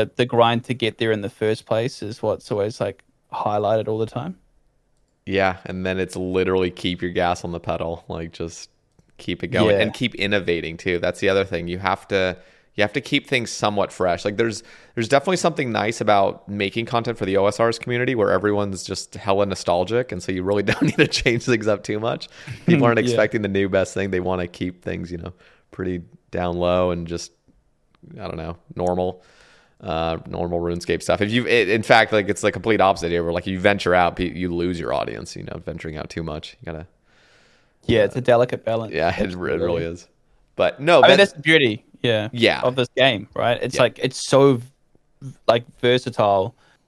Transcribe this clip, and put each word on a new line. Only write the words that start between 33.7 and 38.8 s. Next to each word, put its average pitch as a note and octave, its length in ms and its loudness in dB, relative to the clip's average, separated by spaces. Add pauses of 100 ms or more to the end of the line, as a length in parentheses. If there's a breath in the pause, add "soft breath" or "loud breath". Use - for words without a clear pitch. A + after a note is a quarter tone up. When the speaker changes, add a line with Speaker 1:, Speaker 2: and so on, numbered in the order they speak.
Speaker 2:
out, F2 220 4
pe-, F2+ 160 -2
you F2 220 -4
lose E2+ 260 -2
your C2 140 -4
audience. A1 420 -6
You G1+ 80 -12
know, - 200 -12
venturing D#2+ 340 -8
out - 120 -10
too E2 140 -8
much, D#2 380 -10
you - 40 -18
gotta. D#2+ 220 -12 (1000 soft breath)
Speaker 1:
Yeah, A2+ 180 4
it's G2 120 0
Speaker 2:
uh, B2+ 40 -4
Speaker 1:
a - 20 -2
delicate A#2+ 420 4
balance. A2+ 300 -4